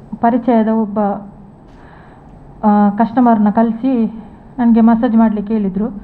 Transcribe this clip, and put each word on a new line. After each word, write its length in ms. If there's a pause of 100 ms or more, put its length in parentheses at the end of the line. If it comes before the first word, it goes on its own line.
(140)
ಪರಿಚಯದ 540
ಒಬ್ಬ, 300 (1700)
ಆ, 240
ಕಸ್ಟಮರ್ನ 600
ಕಳಿಸಿ 720 (360)
ನನಗೆ 220
ಮಸಾಜ್ 360
ಮಾಡ್ಲಿಕ್ಕೆ 380
ಹೇಳಿದ್ರು. 340 (160)